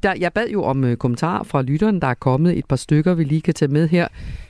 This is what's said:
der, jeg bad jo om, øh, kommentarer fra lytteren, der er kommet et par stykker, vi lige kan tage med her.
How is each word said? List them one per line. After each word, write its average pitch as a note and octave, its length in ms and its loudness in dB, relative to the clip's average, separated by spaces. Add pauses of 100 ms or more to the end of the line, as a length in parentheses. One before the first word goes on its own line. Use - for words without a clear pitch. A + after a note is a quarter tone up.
der, F#3+ 160 2
jeg E3+ 140 -2
bad A#3 160 -2
jo G3 140 -2
om, C3+ 200 0
øh, A#2+ 140 0
kommentarer C3+ 460 -2
fra - 180 -2
lytteren, D#3+ 400 0
der C#3+ 60 0
er B2 60 0
kommet D3 440 2
et - 80 -4
par C3+ 100 0
stykker, D#3 380 2
vi E3 100 0
lige D3+ 180 0
kan E3 120 0
tage D3 180 0
med D#3 180 2
her. E3+ 180 2 (420)